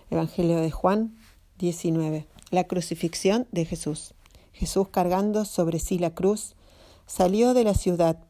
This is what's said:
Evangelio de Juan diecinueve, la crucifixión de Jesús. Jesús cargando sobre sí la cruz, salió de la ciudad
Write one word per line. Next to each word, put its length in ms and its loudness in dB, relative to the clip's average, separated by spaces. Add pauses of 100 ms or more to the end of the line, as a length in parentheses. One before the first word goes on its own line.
(120)
Evangelio 500 0
de 100 0
Juan 460 0 (400)
diecinueve, 680 -2 (240)
la 140 2
crucifixión 840 -2
de 140 -2
Jesús. 480 -8 (400)
Jesús 360 -2
cargando 560 0
sobre 340 -2
sí 180 -2
la 160 -2
cruz, 420 -2 (520)
salió 480 4
de 80 6
la 100 4
ciudad 560 2